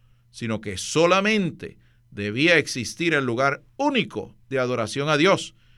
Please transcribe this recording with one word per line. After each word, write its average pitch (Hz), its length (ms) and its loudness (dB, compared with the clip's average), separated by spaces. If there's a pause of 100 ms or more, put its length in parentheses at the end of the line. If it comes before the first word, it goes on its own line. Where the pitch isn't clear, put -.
(300)
sino 113 300 -6
que 101 180 -10
solamente 190 1000 0 (320)
debía 127 480 2
existir 147 560 -4
el 139 100 0
lugar 131 380 0 (140)
único 262 600 -2 (120)
de 131 120 -2
adoración 123 480 -2
a 156 80 2
Dios, 170 380 2 (240)